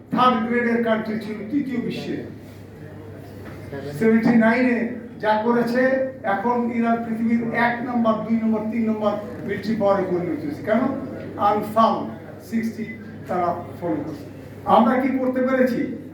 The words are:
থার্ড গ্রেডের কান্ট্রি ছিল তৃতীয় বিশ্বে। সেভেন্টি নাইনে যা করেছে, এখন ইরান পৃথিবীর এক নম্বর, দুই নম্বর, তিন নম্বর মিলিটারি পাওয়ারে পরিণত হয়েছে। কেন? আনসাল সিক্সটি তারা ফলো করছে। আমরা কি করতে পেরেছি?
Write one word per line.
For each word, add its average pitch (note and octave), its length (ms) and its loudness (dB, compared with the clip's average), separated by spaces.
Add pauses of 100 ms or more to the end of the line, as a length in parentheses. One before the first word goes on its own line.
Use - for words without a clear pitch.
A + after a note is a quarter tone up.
(120)
থার্ড A3+ 360 4
গ্রেডের A#3 360 2
কান্ট্রি A3 360 0
ছিল G#3+ 160 -8 (160)
তৃতীয় B3 260 -2
বিশ্বে। - 460 -4 (1800)
সেভেন্টি A3+ 360 6
নাইনে A3+ 600 4 (240)
যা G#3+ 240 2
করেছে, B3 680 2 (120)
এখন A#3 520 0
ইরান A#3 280 2
পৃথিবীর A3+ 500 0
এক A#3 320 0
নম্বর, A3+ 280 2
দুই A3 300 0
নম্বর, A3 160 2 (120)
তিন A3+ 180 0
নম্বর G#3+ 220 0 (320)
মিলিটারি G3+ 320 -2
পাওয়ারে G3 280 2
পরিণত D#3+ 360 -2
হয়েছে। - 260 -6
কেন? A3+ 140 2 (580)
আনসাল G#3 720 2 (380)
সিক্সটি A3 400 -4 (420)
তারা F3 280 0 (260)
ফলো E3 140 -2 (100)
করছে। - 200 -10 (400)
আমরা A#3+ 340 6
কি C4 180 2
করতে B3+ 240 0
পেরেছি? - 720 0